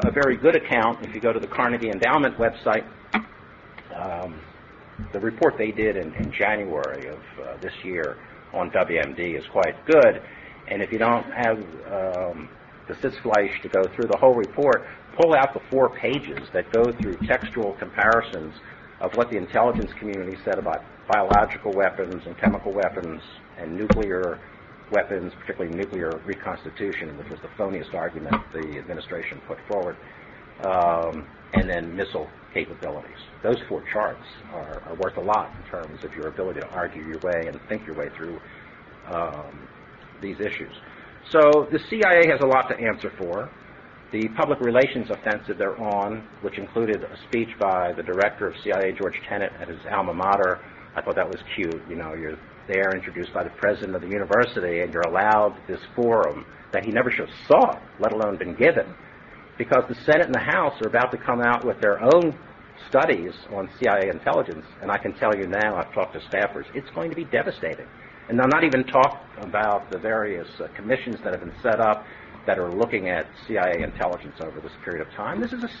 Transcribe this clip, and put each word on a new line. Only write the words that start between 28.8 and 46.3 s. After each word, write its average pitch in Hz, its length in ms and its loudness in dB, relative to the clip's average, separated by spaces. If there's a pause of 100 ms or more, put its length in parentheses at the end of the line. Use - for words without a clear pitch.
put - 100 -8 (100)
forward, 90 280 -4 (720)
um, 85 600 2 (280)
and 101 160 2
then 85 260 -4
missile 92 320 -6 (260)
capabilities. 80 640 -8 (260)
Those 117 140 2 (100)
four - 240 -6
charts - 340 -2 (260)
are, - 360 -12
are 85 80 -10
worth 92 220 -4
a - 40 -4
lot 98 340 0
in - 140 -16
terms 78 340 -10
of 78 100 -12
your 78 140 -8
ability 85 320 -6
to - 100 -10
argue 85 360 -6
your 80 140 -10
way 85 280 -2
and 71 120 -10 (100)
think 110 160 -6
your 78 100 -12
way 73 200 -6
through, 82 240 -10 (680)
um, 85 600 -8 (540)
these 98 200 -8
issues. - 320 -6 (560)
So 151 420 8
the 156 80 0 (100)
C 220 140 2
I 185 120 8
A 170 160 10
has 135 100 2
a 139 40 6
lot 131 220 6
to - 100 -4
answer 107 400 -2
for. 90 320 -4 (600)
The 110 160 -2 (100)
public 147 220 2
relations 120 500 4
offensive 104 480 -4
they're 98 240 -2
on, 107 460 -2 (140)